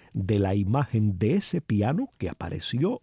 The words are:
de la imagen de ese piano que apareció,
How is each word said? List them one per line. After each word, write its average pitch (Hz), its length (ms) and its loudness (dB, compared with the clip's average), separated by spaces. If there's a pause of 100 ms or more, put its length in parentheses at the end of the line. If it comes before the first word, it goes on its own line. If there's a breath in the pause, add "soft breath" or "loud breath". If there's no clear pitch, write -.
(140 soft breath)
de 101 260 0
la 98 160 2
imagen 104 640 0
de 117 160 2
ese 175 260 -2
piano 127 560 0
que 90 120 -4
apareció, 143 720 -4